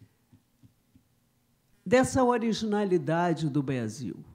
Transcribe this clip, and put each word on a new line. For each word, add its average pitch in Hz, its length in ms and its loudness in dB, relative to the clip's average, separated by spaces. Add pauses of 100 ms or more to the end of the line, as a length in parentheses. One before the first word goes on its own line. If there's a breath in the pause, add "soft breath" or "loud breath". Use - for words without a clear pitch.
(1800 soft breath)
dessa 254 400 4
originalidade 180 1300 0
do 143 120 0
Brasil. 127 540 -6 (180)